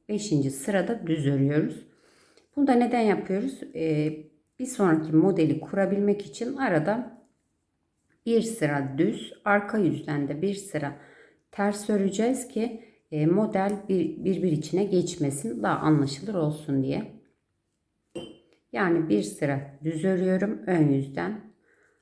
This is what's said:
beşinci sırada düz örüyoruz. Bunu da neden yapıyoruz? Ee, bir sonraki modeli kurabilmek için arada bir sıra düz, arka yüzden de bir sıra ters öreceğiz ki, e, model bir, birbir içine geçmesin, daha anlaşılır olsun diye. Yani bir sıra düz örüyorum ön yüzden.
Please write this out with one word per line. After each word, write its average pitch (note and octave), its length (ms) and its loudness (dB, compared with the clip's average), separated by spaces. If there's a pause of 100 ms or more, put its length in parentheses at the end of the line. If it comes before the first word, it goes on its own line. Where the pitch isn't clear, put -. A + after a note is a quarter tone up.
beşinci D#3 420 0
sırada F#3+ 560 -2
düz D#3 200 0
örüyoruz. C#3+ 600 0 (680)
Bunu C#4+ 120 2
da C4 60 6
neden A#3+ 280 2
yapıyoruz? G#3 600 0 (140)
Ee, D#3 420 0 (420)
bir B3+ 60 -6
sonraki D#3 500 2
modeli D#3+ 440 4
kurabilmek G3+ 640 0
için C4 320 -8
arada G#3+ 640 0 (1040)
bir A3+ 160 4
sıra C#3+ 560 -2
düz, F#3+ 360 0 (120)
arka G#3 320 2
yüzden C#3+ 500 0
de D3 140 -6
bir G3 140 0
sıra C#3 400 -6 (560)
ters G#3 380 -2
öreceğiz G#3+ 580 0
ki, A3+ 360 -6 (280)
e, D3+ 140 0
model G3 460 2 (180)
bir, F#3 340 -2
birbir F#3 280 0
içine D#3 320 0
geçmesin, F3+ 800 -2
daha F3 140 0
anlaşılır D3 560 0
olsun D3+ 500 -2
diye. C#3 380 -6 (1500)
Yani E3+ 380 0
bir G#3 140 2
sıra - 600 -4
düz D#3+ 220 -2
örüyorum F#3 640 0
ön D#3+ 220 4
yüzden. E3+ 520 -2 (600)